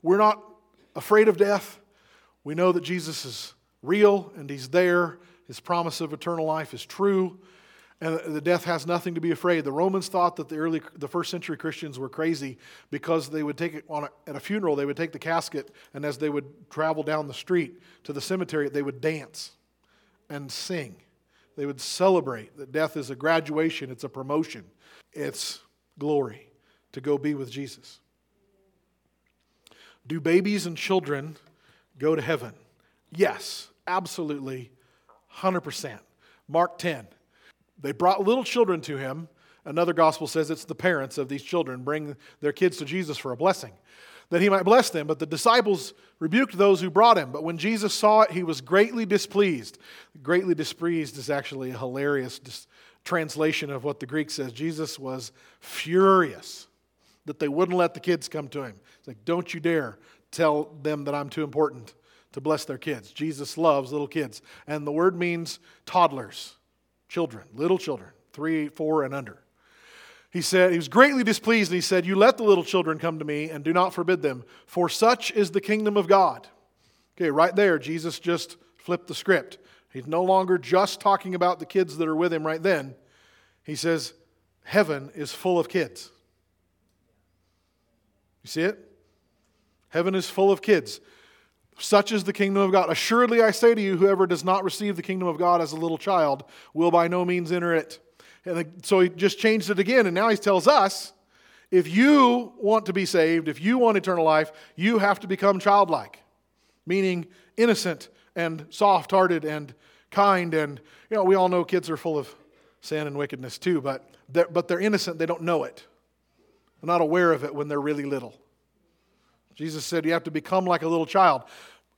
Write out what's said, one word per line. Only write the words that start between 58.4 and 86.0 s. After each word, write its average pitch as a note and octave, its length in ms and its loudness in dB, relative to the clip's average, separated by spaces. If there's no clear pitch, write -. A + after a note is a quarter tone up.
to C#3 160 -10
him. G#2+ 160 -16
It's - 100 -20
like, A#2 160 -18
"Don't F3 300 -4
you E3+ 60 -10
dare D3+ 400 -2
tell D3+ 500 0
them D3 220 -4
that C#3+ 100 -4
I'm C#3+ 160 -6
too D#3 140 -6
important B2+ 500 -2
to C#3 100 -12
bless D3+ 240 -2
their C3 140 -10
kids." A#2+ 340 -8
Jesus D3 420 -8
loves C#3+ 360 2
little D3 160 -6
kids. C#3 340 -8
And D3 220 -8
the D3 40 -6
word F3 240 2
means E3+ 440 -6
toddlers, C#3 720 -2
children, B2+ 440 -6
little E3+ 240 0
children, C#3 320 -8
three, D#3 340 -4
four, D#3 360 -2
and C3+ 120 -6
under. A#2 260 -12
He F3 120 -6
said, F#3 300 4
he E3+ 60 2
was D3+ 120 -4
greatly C4 340 6
displeased, G#3+ 480 2
and F#3 40 -2
he F3 60 0
said, F3+ 240 0
"You F#3+ 100 0
let A3+ 200 6
the A#3+ 80 -6
little G3 220 6
children D#3+ 340 0
come E3 200 -4
to D3+ 40 -6
me, D3+ 260 -4
and D3 140 -10
do D#3+ 80 0
not F3+ 220 2
forbid F3 280 -2
them, B2+ 220 -4
for F3 240 -2
such A#3 420 2
is G3+ 200 0
the F#3+ 100 0
kingdom G#3 340 -2
of F#3 140 0
God." F#3 400 -2
Okay, E3 160 -4
right E3+ 240 0
there, F#3+ 240 2
Jesus D#3 400 -8
just - 380 -6
flipped - 320 -8
the E3+ 80 -10
script. - 420 0
He's C3 160 -14
no D#3+ 160 -2
longer F#3 360 2
just F#3 420 2
talking F#3+ 340 0
about F3 260 0
the D#3 60 -10
kids E3+ 320 -2
that D#3+ 120 -2
are D#3 60 -2
with E3+ 180 0
him D#3 120 -4
right D#3+ 160 -4
then. D3 320 0
He D3+ 140 -10
says, D#3+ 360 -2
"Heaven D3+ 500 0
is D3 160 -10
full F3+ 280 -2
of E3 100 -2
kids." - 420 -6